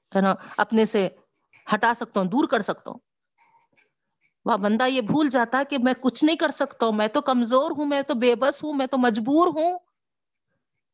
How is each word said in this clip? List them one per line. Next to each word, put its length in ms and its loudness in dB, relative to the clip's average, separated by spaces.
ہے 40 2
نا، 140 2
اپنے 280 2
سے 240 0
ہٹا 200 2
سکتا 260 -6
ہوں، 60 0
دور 220 0
کر 120 0
سکتا 300 -8
ہوں۔ 80 -14
وہ 120 0
بندہ 320 0
یہ 120 -2
بھول 300 0
جاتا 400 0
کہ 80 -2
میں 160 2
کچھ 300 0
نہیں 120 2
کر 120 0
سکتا 380 -4
ہوں، 60 0
میں 160 0
تو 120 -2
کمزور 500 0
ہوں، 160 -4
میں 160 -2
تو 120 -4
بے 200 2
بس 300 -2
ہوں، 80 -6
میں 140 -2
تو 120 -2
مجبور 480 2
ہوں، 320 -2